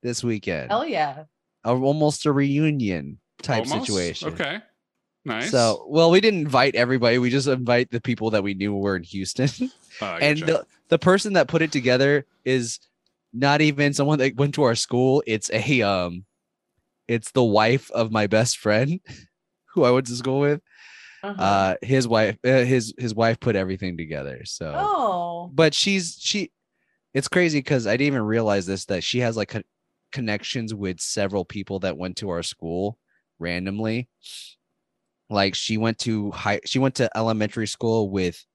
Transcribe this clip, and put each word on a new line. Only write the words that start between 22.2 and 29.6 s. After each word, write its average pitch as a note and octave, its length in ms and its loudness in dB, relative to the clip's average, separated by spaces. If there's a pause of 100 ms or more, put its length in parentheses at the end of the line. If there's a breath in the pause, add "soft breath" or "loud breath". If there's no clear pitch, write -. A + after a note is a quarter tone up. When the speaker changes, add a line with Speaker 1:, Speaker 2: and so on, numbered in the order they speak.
Speaker 1:
uh, B2+ 200 4
his, B2 340 0
his A#2 160 -4
wife A2+ 260 2
put A2+ 160 0
everything F#2+ 420 -4
together, C#2+ 480 -10
so. - 300 -10
Speaker 2:
Oh. F#3 800 -4
Speaker 1:
But D3+ 200 4
she's, F#3+ 460 -2
she, - 320 -4 (640)
it's C#3 140 -2
crazy E3 340 2
'cause B2+ 260 0
I G2 100 0
didn't C#3 100 2
even C3+ 160 0
realize G#2+ 420 0
this, F#2+ 200 -6
that F#2 180 -4
she - 160 -2
has, A#2 180 0
like, G#2 120 -4
co-, A2 120 -8 (500)